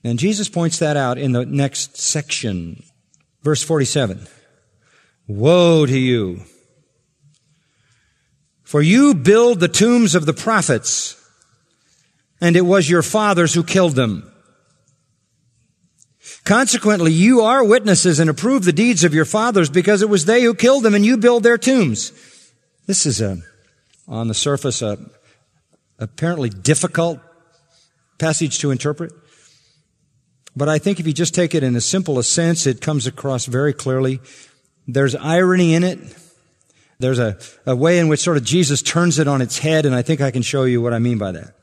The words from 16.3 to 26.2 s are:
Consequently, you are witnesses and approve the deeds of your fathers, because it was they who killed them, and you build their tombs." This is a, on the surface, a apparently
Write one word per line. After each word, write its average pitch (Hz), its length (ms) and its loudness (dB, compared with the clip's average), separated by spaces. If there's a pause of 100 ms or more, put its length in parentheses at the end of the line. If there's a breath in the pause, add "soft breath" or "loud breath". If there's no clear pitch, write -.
Consequently, 208 680 0
you 220 300 4
are 247 220 2
witnesses 202 560 2
and 160 100 2
approve 220 340 0
the 180 80 2
deeds 202 320 2
of 165 100 2
your 156 120 2
fathers, 208 440 0
because 180 320 0
it 214 80 0
was 185 160 0
they 233 180 2
who 233 100 2
killed 254 300 2
them, 208 120 2
and 208 100 4
you 247 120 2
build 240 260 2
their 233 140 4
tombs." 226 540 0 (720 soft breath)
This 196 200 -2
is 113 160 -2
a, 95 160 -4 (720)
on 113 220 -6
the 107 40 -4
surface, 139 480 -4
a 104 160 -4 (1000)
apparently 147 500 -6